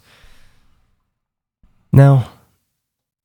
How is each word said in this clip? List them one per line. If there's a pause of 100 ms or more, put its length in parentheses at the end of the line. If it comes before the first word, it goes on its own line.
(1900)
Now, (960)